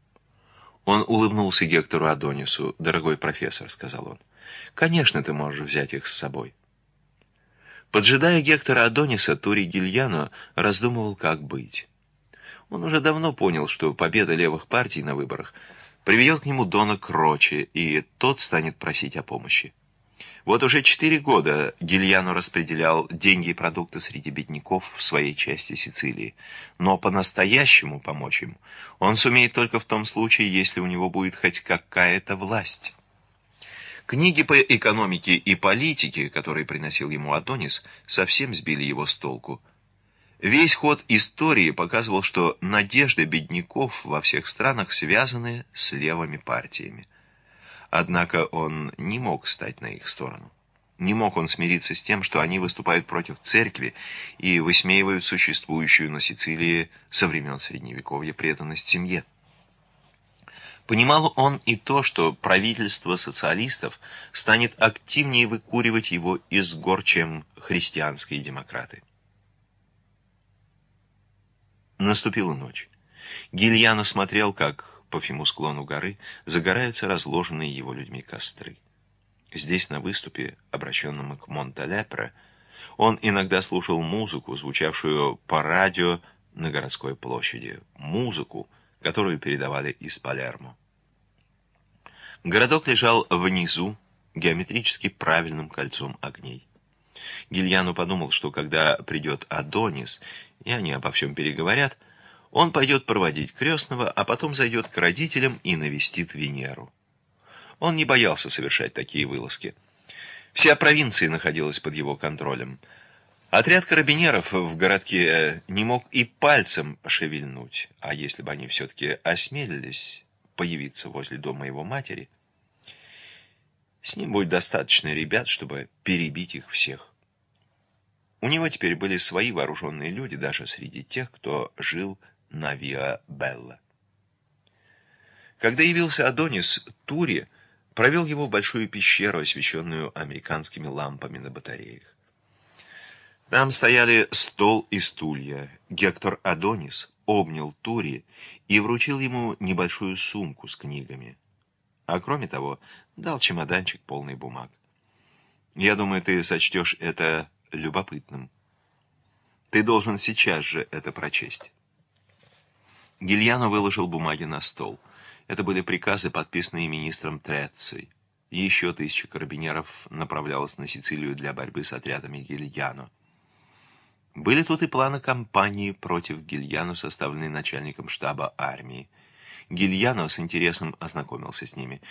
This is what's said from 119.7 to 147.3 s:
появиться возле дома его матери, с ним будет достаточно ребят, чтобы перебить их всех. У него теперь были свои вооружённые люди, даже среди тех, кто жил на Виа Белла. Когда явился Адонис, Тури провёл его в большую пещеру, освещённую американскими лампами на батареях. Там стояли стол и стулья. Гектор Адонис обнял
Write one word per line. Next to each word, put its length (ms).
появиться 540
возле 280
дома 300
его 160
матери, 440
с 160
ним 140
будет 180
достаточно 640
ребят, 340
чтобы 420
перебить 520
их 140
всех. 440
У 60
него 220
теперь 260
были 220
свои 340
вооружённые 580
люди, 260
даже 300
среди 380
тех, 280
кто 460
жил 400
на 260
Виа 520
Белла. 520
Когда 260
явился 440
Адонис, 580
Тури 420
провёл 320
его 200
в 40
большую 380
пещеру, 520
освещённую 760
американскими 720
лампами 520
на 100
батареях. 640
Там 220
стояли 600
стол 600
и 80
стулья. 720
Гектор 540
Адонис 680
обнял 560